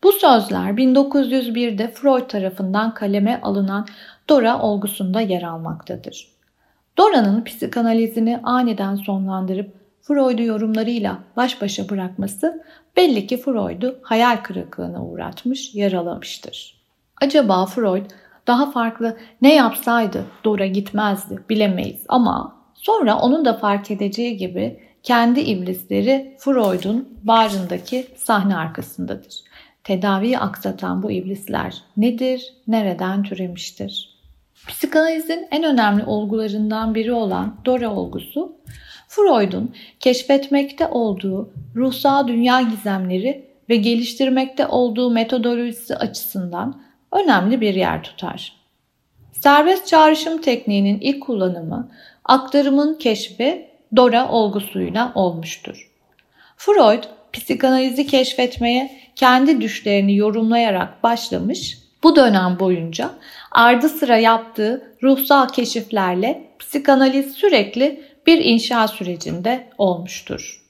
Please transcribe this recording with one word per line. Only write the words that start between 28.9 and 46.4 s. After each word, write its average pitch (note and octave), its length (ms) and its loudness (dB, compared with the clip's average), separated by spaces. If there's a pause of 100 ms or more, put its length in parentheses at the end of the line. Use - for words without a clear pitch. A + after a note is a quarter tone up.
Tedaviyi G3 560 -2
aksatan F#3 640 -6
bu G#3+ 80 -4
iblisler F#3 720 -8 (140)
nedir, B3+ 560 -2 (140)
nereden G3 560 -2
türemiştir? F#3+ 960 -10 (480)
Psikanalizin D#4+ 840 -2
en D4+ 120 -2
önemli G#3+ 400 2
olgularından G#3+ 920 -2
biri A3+ 180 -2
olan G3+ 420 -2 (100)
Dora A#3+ 300 0
olgusu, C#4+ 600 -8 (520)
Freud'un A3+ 680 2 (240)
keşfetmekte C#4 880 0
olduğu G3 680 -4 (220)
ruhsal C4 520 0
dünya B3 340 2
gizemleri G3+ 880 -4 (200)
ve A#3 60 4
geliştirmekte B3+ 920 0
olduğu B3 440 0
metodolojisi A#3+ 840 -2
açısından F#3 840 -8 (300)